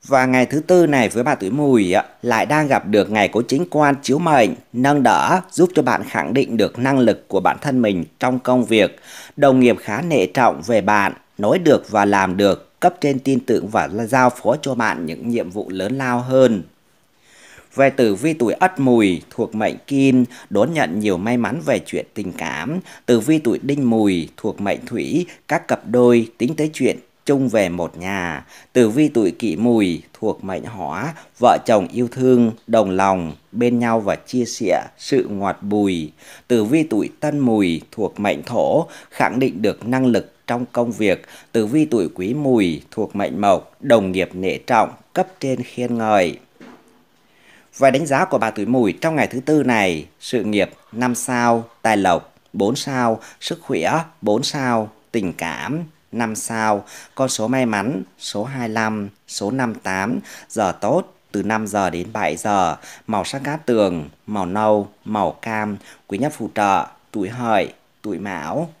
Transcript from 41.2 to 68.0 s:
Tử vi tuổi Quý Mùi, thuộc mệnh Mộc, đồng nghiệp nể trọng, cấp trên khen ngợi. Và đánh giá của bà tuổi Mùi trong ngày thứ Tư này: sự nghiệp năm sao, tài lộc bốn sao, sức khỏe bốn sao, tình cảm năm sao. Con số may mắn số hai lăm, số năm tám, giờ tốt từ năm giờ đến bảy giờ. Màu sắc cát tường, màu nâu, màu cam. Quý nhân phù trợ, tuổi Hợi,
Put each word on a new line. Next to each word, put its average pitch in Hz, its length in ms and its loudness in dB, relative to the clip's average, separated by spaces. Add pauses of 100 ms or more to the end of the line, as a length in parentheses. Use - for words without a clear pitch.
Tử 113 140 0
vi 147 200 0
tuổi 107 300 0
Quý 95 180 -4
Mùi, 117 480 2 (100)
thuộc - 240 -6
mệnh 92 260 -4
Mộc, 95 380 0
đồng 107 320 2
nghiệp 90 220 -2
nể 90 240 -4
trọng, 107 320 0 (240)
cấp 185 140 -2 (120)
trên 127 240 -4
khen 120 340 -6
ngợi. 107 400 2 (1400)
Và 135 140 4
đánh 143 140 0
giá 143 200 0
của 139 120 -2
bà 110 140 -2
tuổi 104 140 -6
Mùi 120 280 2
trong 160 220 -4
ngày 120 120 0
thứ 123 120 -6
Tư 151 240 2
này: 98 420 0 (140)
sự 113 240 -4
nghiệp 101 280 -2 (200)
năm 120 240 -4
sao, 120 500 0 (160)
tài 110 160 2
lộc 90 380 0 (180)
bốn 104 220 0
sao, 123 440 -2 (220)
sức 170 200 -8
khỏe 113 420 -2 (180)
bốn 110 220 0
sao, 123 460 -2 (220)
tình 95 220 -4
cảm 82 500 -8 (280)
năm 110 240 -4
sao. 107 500 -2 (300)
Con 131 140 -2
số 110 180 -4
may 127 180 0
mắn 117 380 -4 (160)
số - 240 -8
hai 127 260 -8
lăm, 107 400 -4 (180)
số 101 240 -6
năm 123 240 -4
tám, 95 440 -4 (300)
giờ 104 220 -2
tốt 139 440 -4 (160)
từ 101 120 -4
năm 110 240 -2
giờ 98 220 -2
đến 85 240 -8
bảy 90 220 -2
giờ. 90 400 0 (320)
Màu 104 160 -2
sắc 139 200 -10
cát 147 220 -8
tường, 92 440 0 (180)
màu 104 180 -6
nâu, 104 420 0 (180)
màu 101 260 -2
cam. 107 460 -8 (300)
Quý 98 100 -8
nhân 139 140 -4
phù 113 240 -10
trợ, 98 320 0 (240)
tuổi 98 180 -6
Hợi, 113 440 -2 (280)